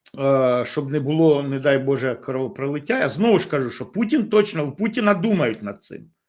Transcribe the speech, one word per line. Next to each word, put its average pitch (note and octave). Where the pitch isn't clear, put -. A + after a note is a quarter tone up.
Е, C3
щоб C#3
не D3
було, D3+
не C#3
дай C#3
Боже, C3
кровопролиття. C3+
Я D#3+
знову F#3
ж -
кажу, C3+
що -
Путін A3+
точно, G#3
у C3+
Путіна G#3+
думають E3
над G2+
цим. -